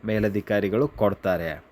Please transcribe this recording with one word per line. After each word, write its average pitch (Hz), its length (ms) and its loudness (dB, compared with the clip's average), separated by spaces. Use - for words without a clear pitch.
ಮೇಲಧಿಕಾರಿಗಳು 107 840 0
ಕೊಡ್ತಾರೆ. 87 840 -2